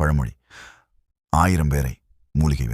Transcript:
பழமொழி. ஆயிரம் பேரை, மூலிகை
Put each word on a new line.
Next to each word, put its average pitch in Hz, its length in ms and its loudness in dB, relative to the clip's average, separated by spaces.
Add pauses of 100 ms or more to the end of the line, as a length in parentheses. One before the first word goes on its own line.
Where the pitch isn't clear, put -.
பழமொழி. 71 300 0 (1000)
ஆயிரம் 80 420 2
பேரை, 67 200 -2 (400)
மூலிகை 69 400 0